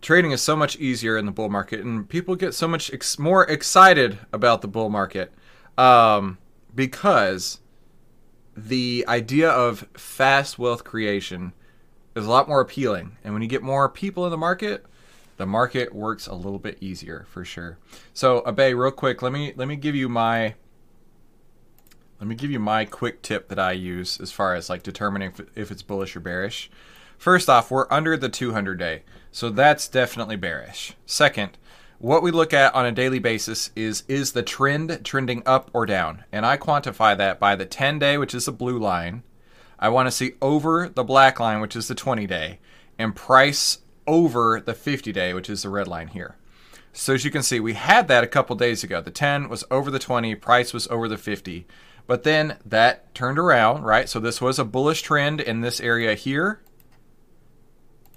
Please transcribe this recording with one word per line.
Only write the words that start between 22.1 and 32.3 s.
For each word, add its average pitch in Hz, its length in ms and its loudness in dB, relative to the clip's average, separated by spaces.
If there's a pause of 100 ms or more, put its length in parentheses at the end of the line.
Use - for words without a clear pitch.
let 104 80 -10
me 113 80 -6
give 139 160 -6
you 131 80 -4
my 107 260 0
quick - 380 -8
tip 104 240 -6
that 98 100 -8
I 92 140 0
use 90 480 -6
as 92 120 -14
far 95 220 -2
as, 85 160 -6
like, 90 140 -8
determining 98 480 -6
if, - 100 -18 (140)
if 104 160 -10
it's 98 100 -14
bullish 98 340 -8
or 90 40 -12
bearish. 90 500 -8 (480)
First 180 320 4
off, 120 220 6
we're 131 180 0
under 160 280 0
the 127 100 -4
two 117 240 -4
hundred 98 280 -4
day, 80 240 -6 (280)
so - 180 -6
that's 139 380 4
definitely 117 480 -2
bearish. 82 580 -10 (120)
Second, 113 520 0 (400)
what 143 240 2
we 175 100 0